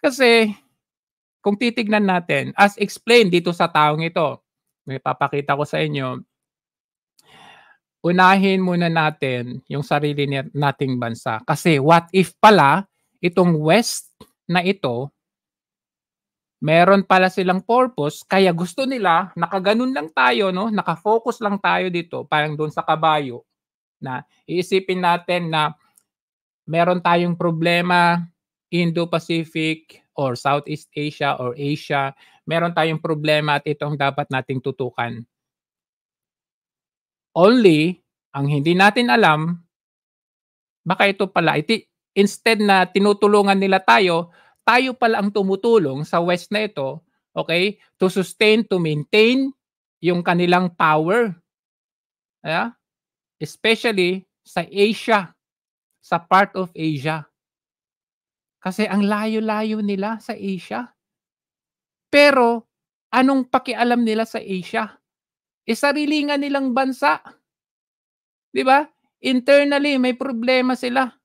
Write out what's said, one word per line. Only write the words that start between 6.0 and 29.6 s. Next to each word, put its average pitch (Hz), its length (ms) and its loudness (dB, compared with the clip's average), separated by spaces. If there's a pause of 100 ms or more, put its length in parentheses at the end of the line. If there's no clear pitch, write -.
unahin 190 580 4
muna 175 300 0
natin 135 800 -4
yung 143 160 -6
sarili 147 420 -2
ni-, 139 260 -6
nating 139 460 -2
bansa. 117 480 -6
Kasi 156 320 0
what 165 320 4
if 185 260 0
pala, 185 480 6 (380)
itong 175 340 2
West 165 540 0 (340)
na 175 160 0
ito, 143 500 -4 (1500)
meron 175 440 4
pala 185 240 4
silang 185 320 -2
purpose, 240 640 -2
kaya 190 280 2
gusto 180 320 -4
nila, 196 520 -2
nakaganon 202 560 -2
lang 294 200 -8
tayo, 247 360 0
no? 190 240 -4
Nakafocus 214 680 -2
lang 202 200 -4
tayo 180 280 0
dito, 170 360 -8
parang 151 320 -2
doon 151 160 -4
sa 170 80 -6
kabayo, 156 640 0 (560)
na 135 240 -10 (240)
iisipin 185 560 -2
natin 170 480 -2
na 151 200 -2 (960)
meron 170 320 0
tayong 175 380 0
problema, 175 840 2 (480)
Indo-Pacific 165 1400 -4 (140)